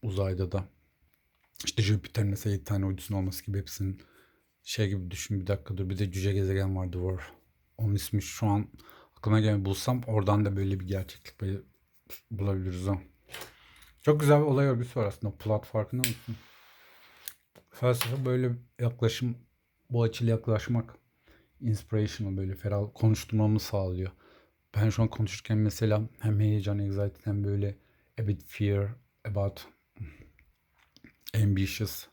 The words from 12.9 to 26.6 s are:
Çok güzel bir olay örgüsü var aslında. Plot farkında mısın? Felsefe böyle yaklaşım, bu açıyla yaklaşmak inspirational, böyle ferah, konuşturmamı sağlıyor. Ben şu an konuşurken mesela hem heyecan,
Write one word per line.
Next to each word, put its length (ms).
Çok 180
güzel 200
bir 60
olay 200
örgüsü 340
var 60
aslında. 300
Plot 300
farkında 420
mısın? 280
Felsefe 440
böyle 320
yaklaşım, 580
bu 120
açıyla 280
yaklaşmak 680
inspirational, 760
böyle 180
ferah, 280
konuşturmamı 680
sağlıyor. 500
Ben 140
şu 120
an 60
konuşurken 500
mesela 500
hem 200
heyecan, 380